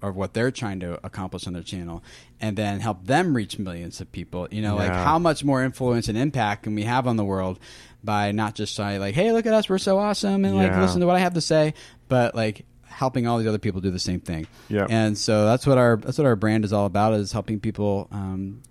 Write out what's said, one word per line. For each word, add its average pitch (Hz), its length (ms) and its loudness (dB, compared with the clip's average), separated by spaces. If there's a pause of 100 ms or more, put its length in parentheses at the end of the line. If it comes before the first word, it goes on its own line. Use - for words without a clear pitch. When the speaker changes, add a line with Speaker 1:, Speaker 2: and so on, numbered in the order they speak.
Speaker 1:
of 98 140 -6
what 95 180 -4
they're 120 180 0
trying 101 300 -6
to 87 240 -6
accomplish 95 420 -8
on 90 60 -8
their 87 100 -8
channel 85 400 -10 (380)
and 107 160 -4
then 101 240 -2
help 95 260 -6
them 160 260 2
reach 107 260 -4
millions 85 420 -10
of 87 100 -14
people? 90 400 -8
You 107 100 -6
know, 104 140 0
like, 92 140 0
Speaker 2:
Yeah. 90 140 0
Speaker 1:
how 156 160 2
much 165 260 0
more 135 180 2
influence 123 460 0
and 107 80 -2
impact 117 460 -2
can 107 120 -4
we 104 80 -2
have 123 240 0
on 120 100 2
the 104 80 0
world 92 320 -2 (460)
by 104 300 0
not 107 220 -2
just 107 200 -6
saying, 101 240 -4
like, 98 160 -4
"Hey, 202 160 2
look 226 140 0
at 220 80 2
us, 214 160 2
we're 190 80 0
so 190 200 2
awesome," 196 480 0
and, 196 100 0
like, 190 160 4
Speaker 2:
Yeah. 185 100 2
Speaker 1:
"Listen 180 200 4
to 170 60 4
what 180 80 4
I 180 40 4
have 180 140 2
to 165 80 0
say," 156 320 2 (360)
but, 123 260 4
like, 110 300 -2 (220)
helping 131 400 -2
all 120 120 2
these 110 80 0
other 107 100 2
people 95 240 -2
do 95 100 2
the 90 80 -4
same 90 220 -2
thing. 80 260 -6 (220)
Speaker 2:
Yeah. 101 200 2
Speaker 1:
And 110 280 2
so 107 260 2
that's 117 240 4
what 135 100 6
our, 120 200 6
that's 120 200 -4
what 151 80 2
our 117 120 4
brand 107 260 2
is 101 80 -2
all 101 140 2
about, 101 280 2
is 104 200 -2
helping 107 260 -4
people, 101 500 -2
um, 98 600 -8